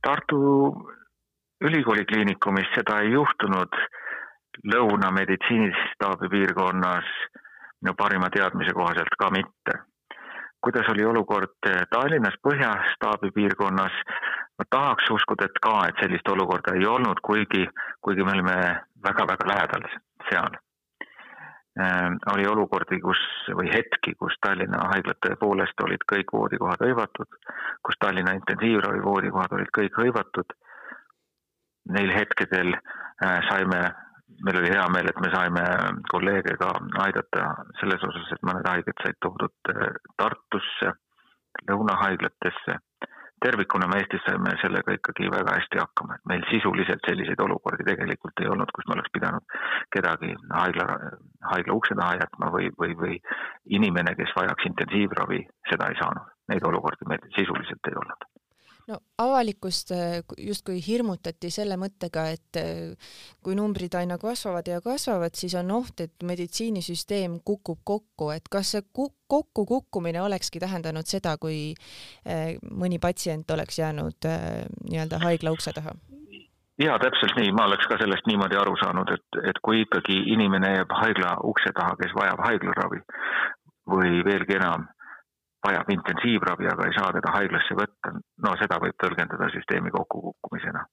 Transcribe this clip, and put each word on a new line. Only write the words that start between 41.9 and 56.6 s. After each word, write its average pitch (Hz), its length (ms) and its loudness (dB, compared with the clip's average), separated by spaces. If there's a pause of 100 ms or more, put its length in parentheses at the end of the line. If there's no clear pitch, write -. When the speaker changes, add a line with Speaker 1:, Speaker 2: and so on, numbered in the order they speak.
Speaker 1:
Tervikuna 113 540 0
me 98 120 2
Eestis 95 240 -2
saime 95 340 2
sellega - 360 0
ikkagi - 360 -2
väga 95 240 0
hästi - 240 0
hakkama, - 380 -2
et - 100 -18
meil 87 200 -2
sisuliselt 92 580 0
selliseid 92 360 -2
olukordi 95 440 0
tegelikult - 560 -2
ei 92 80 0
olnud, 98 240 0
kus - 160 -10
me - 80 0
oleks - 180 -6
pidanud - 440 -4 (320)
kedagi 87 440 0 (140)
haigla, 87 380 2 (560)
haigla 95 340 0
ukse 110 200 0
taha 90 200 2
jätma - 360 -2
või, 90 200 0
või, 85 240 -4
või 87 240 -4 (460)
inimene, 87 500 2
kes 85 200 -4
vajaks 92 300 0
intensiivravi, 95 760 0 (200)
seda 90 280 0
ei - 80 -4
saanud. - 320 -4 (120)
Neid 92 200 -2